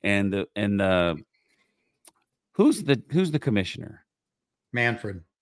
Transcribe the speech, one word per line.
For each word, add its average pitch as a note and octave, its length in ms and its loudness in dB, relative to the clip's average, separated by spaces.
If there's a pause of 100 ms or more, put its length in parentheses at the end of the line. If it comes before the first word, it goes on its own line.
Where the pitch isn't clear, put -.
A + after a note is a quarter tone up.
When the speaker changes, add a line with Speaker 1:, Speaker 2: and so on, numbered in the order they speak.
Speaker 1:
And G2+ 300 0
the, G2 240 -4
and G2+ 240 -2
the, F2 380 2 (1300)
who's A3 320 4
the, C3 260 2
who's F3 200 2
the D3+ 80 -2
commissioner? - 640 -4 (680)
Speaker 2:
Manfred. A2+ 500 -4 (200)